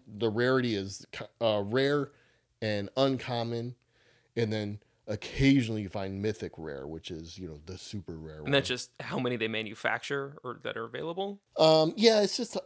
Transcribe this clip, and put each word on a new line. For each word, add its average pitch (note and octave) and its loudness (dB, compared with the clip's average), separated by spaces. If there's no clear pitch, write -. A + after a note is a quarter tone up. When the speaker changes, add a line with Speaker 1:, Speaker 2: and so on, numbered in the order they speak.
Speaker 1:
the A2 -2
rarity A#2+ 2
is G2 -4
co-, - -10
uh, G#2+ 2
rare C#3 0
and G#2 -2
uncommon, A#2+ 0
and A2+ 0
then G#2 -4
occasionally A2+ 2
you F#2+ -6
find G2 -6
mythic G#2 -4
rare, C#2+ -8
which D#2+ -10
is, E2 -12
you F#2 -10
know, D2+ -12
the F#2 -10
super F2+ -10
rare D#2 -14
Speaker 2:
And C#3 0
that's C3+ 4
Speaker 1:
one. B2 -2
Speaker 2:
just - -8
how - -6
many B2 0
they A2 -2
manufacture A2+ -4
or B2 -10
that A#2+ -6
are A2+ -8
available? E3+ -8
Speaker 1:
Um, D#3+ 8
yeah, A3 8
it's G3 2
just A#3+ -6